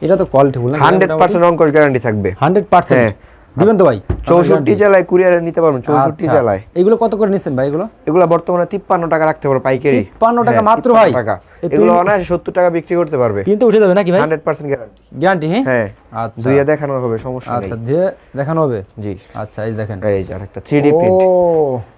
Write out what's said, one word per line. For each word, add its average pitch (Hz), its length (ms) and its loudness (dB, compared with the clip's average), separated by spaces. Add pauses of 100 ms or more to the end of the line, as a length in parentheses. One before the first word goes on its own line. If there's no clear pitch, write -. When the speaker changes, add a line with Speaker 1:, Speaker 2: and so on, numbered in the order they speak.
Speaker 1:
এটা 175 160 2
তো 185 80 -2
কোয়ালিটি 135 340 0
ফুল 120 120 -2
না? 151 60 -4
Speaker 2:
হান্ড্রেড 160 420 2
পার্সেন্ট 175 260 2
রং 170 120 2
কস 156 140 2
গ্যারান্টি 143 280 2
থাকবে। 104 400 -2
Speaker 1:
হান্ড্রেড 185 300 0
পার্সেন্ট? 170 320 2
Speaker 2:
হ্যাঁ। 107 120 0 (460)
Speaker 1:
দিবেন 202 180 4
তো 175 80 4
ভাই? 110 240 2
Speaker 2:
চৌষট্টি - 380 0
Speaker 1:
গ্যারান্টি? 151 280 2
Speaker 2:
জেলায় 196 280 4
কুরিয়ারে 180 380 2
নিতে 165 200 -4
পারবেন, 147 200 2
চৌষট্টি 147 420 -2
Speaker 1:
আচ্ছা। 160 160 2
Speaker 2:
জেলায়। 104 220 0 (140)
Speaker 1:
এগুলো 190 220 2
কত 220 180 -2
করে 202 140 0
নিচ্ছেন 175 260 -4
ভাই 131 120 -2
এগুলো? 165 200 -4 (180)
Speaker 2:
এগুলো 170 220 2
বর্তমানে 170 380 0
তিপ্পান্ন 180 440 -4
টাকা 160 160 0
রাখতে 156 220 -2
পারবে 131 160 0
পাইকারি। 135 340 0
Speaker 1:
তিপ্পান্ন 226 440 -2
টাকা 220 100 0
Speaker 2:
হ্যাঁ, 226 100 2
Speaker 1:
মাত্র 214 220 2
Speaker 2:
তিপ্পান্ন 240 160 4
Speaker 1:
ভাই? 180 140 4
Speaker 2:
টাকা। 107 260 -4 (220)
Speaker 1:
এই 175 80 -6
Speaker 2:
এগুলো 160 200 2
Speaker 1:
তিন- 175 100 4
Speaker 2:
অনায়াসে 185 260 0
সত্তর 170 260 -4
টাকা 180 180 0
বিক্রি 170 260 -4
করতে 160 220 -2
পারবে। 107 260 0
Speaker 1:
কিন্তু 214 240 0
উঠে 214 120 4
যাবে 190 140 4
নাকি 185 180 0
ভাই? 185 80 2
Speaker 2:
হান্ড্রেড 156 240 -2
পার্সেন্ট 147 280 -6
গ্যারান্টি। 123 480 -10
Speaker 1:
গ্যারান্টি, 165 280 0
হ্যাঁ? 196 160 -2
Speaker 2:
হ্যাঁ। 123 260 -2 (220)
Speaker 1:
আচ্ছা। 113 380 -6
Speaker 2:
ধুইয়া 139 140 2
দেখানো 143 380 -2
হবে, 117 160 -4
সমস্যা 120 440 -8
Speaker 1:
ধুয়ে 120 400 -4
Speaker 2:
নেই। 190 80 -2 (260)
Speaker 1:
দেখানো 147 260 -4
হবে? 120 220 -2 (160)
Speaker 2:
জি। 104 180 -10 (180)
Speaker 1:
আচ্ছা, 107 300 -10
এই 113 80 -6
দেখেন। 104 300 -8
Speaker 2:
এই 101 200 0
যে 90 100 -12
আরেকটা 95 280 -14
থ্রি 147 200 0
ডি 139 80 2
প্রিন্ট। 180 360 2
Speaker 1:
ও, 165 540 0 (180)